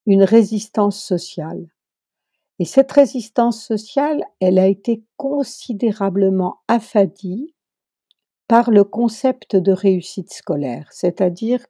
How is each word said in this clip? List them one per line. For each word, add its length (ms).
une 180
résistance 800
sociale. 680
Et 60
cette 260
résistance 720
sociale, 600
elle 180
a 100
été 360
considérablement 1500
affadie 840
par 240
le 120
concept 720
de 160
réussite 600
scolaire, 580
c'est-à-dire 800